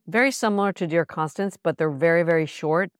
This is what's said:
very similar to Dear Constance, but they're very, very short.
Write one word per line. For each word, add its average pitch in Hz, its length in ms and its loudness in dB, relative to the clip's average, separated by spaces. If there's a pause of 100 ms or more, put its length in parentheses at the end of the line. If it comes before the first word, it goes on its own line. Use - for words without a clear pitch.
very 240 240 2
similar 202 440 0
to 180 120 -4
Dear 160 200 0
Constance, 185 540 -4
but 160 180 -2
they're 156 120 0
very, 165 320 2
very 165 240 2
short. 160 540 -2